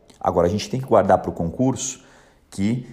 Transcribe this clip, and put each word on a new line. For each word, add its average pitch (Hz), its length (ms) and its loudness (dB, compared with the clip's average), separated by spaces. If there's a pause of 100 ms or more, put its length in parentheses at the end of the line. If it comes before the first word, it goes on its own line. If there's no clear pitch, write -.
(180)
Agora, - 300 2
a - 20 2
gente 104 200 -4
tem 131 100 -4
que 135 80 -8
guardar 95 300 6
para 90 120 -6
o 85 40 -6
concurso 127 680 -4 (500)
que 110 440 -4